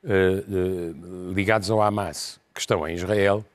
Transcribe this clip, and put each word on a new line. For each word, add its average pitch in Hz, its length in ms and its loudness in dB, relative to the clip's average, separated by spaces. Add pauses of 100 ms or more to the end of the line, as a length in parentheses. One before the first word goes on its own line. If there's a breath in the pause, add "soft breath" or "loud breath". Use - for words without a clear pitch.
eh, 95 420 4
eh, 90 840 -4
ligados 101 380 2
ao 110 100 2
Hamas, 104 580 -2 (140)
que - 80 -10
estão 85 260 0
em 82 80 -4
Israel 101 480 2 (120)